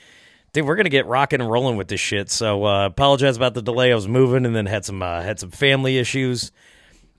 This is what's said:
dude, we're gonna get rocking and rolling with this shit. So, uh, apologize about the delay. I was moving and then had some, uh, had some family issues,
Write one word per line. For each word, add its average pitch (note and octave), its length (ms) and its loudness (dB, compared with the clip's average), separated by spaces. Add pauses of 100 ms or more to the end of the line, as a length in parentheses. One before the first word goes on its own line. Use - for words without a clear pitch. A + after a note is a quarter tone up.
(520)
dude, D#3 120 0
we're D3+ 120 0
gonna G3+ 120 0
get C3+ 180 2
rocking C3+ 340 0
and A#2 100 -2
rolling A#2+ 260 0
with F#2+ 120 -6
this G2 100 -4
shit. G2+ 320 -4
So, G#2 340 -2
uh, G2+ 220 2
apologize C3+ 500 2
about A#2+ 180 0
the A#2+ 80 -6
delay. B2 280 2
I A#2+ 60 4
was G2+ 100 -4
moving B2+ 400 2
and A#2 80 -2
then G#2+ 120 -2
had G2 180 -4
some, G2 180 -8
uh, E2+ 180 -6
had G2+ 200 -8
some F#2 100 -14
family C3+ 480 2
issues, B2 540 -4 (680)